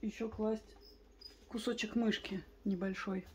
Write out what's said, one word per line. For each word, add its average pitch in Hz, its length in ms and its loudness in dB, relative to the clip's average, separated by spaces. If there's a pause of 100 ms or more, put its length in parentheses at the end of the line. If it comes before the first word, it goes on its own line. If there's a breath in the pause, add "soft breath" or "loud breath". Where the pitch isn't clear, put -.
еще 220 260 -2
класть 220 480 -2 (760)
кусочек 233 460 0
мышки 214 480 4 (200)
небольшой, 190 720 0